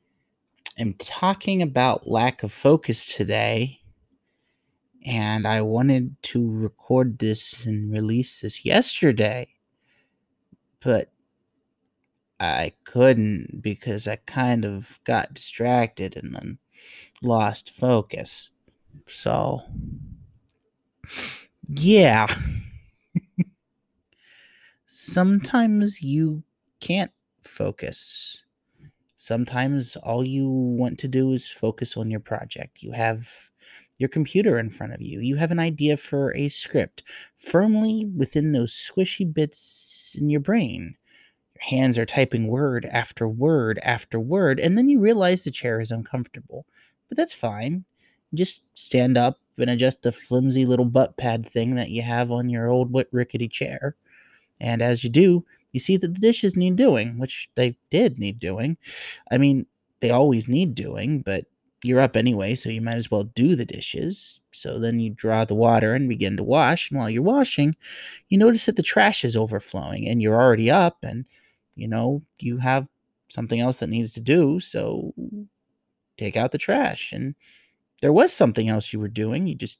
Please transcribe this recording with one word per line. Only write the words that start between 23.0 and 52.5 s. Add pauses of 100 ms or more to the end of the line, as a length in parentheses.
<laughs> (1400)
Sometimes
you (360)
can't (320)
focus. (720)
Sometimes
all
you
want
to
do
is
focus
on
your
project.
You
have (680)
your
computer
in
front
of
you.
You
have
an
idea
for
a
script (320)
firmly (100)
within
those
squishy
bits
in
your
brain. (600)
Your
hands
are
typing
word
after
word
after
word,
and
then
you
realize
the
chair
is
uncomfortable. (440)
But
that's
fine. (480)
Just (100)
stand
up (220)
and
adjust
the
flimsy
little
butt
pad
thing
that
you
have
on
your